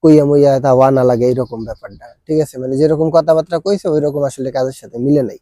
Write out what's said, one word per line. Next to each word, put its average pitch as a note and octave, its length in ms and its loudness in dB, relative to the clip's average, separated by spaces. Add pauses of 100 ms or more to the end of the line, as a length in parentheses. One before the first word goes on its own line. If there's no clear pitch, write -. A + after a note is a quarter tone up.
কইয়া D3+ 200 6
মইয়া C#3+ 360 4
তা C3+ 120 0
ওয়া C3 180 4
না C3+ 140 2
লাগে, B2 240 0
এরকম B2 360 -4
ব্যাপারটা, G#2+ 420 -18 (160)
ঠিক D#3 180 -6
আছে, D3 180 -8
মানে C3 180 -6
যেরকম D#3 340 0
কথাবার্তা D#3+ 480 0
কইছে G3 300 -4
ওইরকম D3 340 -2
আসলে C3+ 280 -6
কাজের C3 300 -4
সাথে - 180 -18
মিলে C#3 240 2
নাই। G#2 200 -8